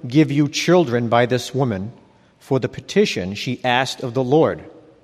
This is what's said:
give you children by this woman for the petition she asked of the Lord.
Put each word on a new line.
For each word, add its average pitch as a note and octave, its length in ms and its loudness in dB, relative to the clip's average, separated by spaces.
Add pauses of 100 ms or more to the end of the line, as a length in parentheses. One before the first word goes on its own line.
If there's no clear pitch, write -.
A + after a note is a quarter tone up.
give C3+ 260 2
you C#3+ 180 0
children B2 580 2
by A#2 180 4
this A#2+ 300 -4
woman A#2 380 -4 (440)
for C3+ 220 -2
the - 100 -2
petition G#2 640 -2
she B2 300 -6
asked B2+ 400 0
of A#2+ 100 -8
the C3 100 0
Lord. B2 420 2 (380)